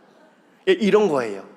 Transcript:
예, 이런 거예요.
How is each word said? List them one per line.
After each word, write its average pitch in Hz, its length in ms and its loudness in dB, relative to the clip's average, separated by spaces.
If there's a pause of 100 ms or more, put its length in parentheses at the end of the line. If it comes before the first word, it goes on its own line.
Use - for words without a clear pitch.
(680)
예, 190 40 4
이런 196 360 2
거예요. 113 360 -4 (120)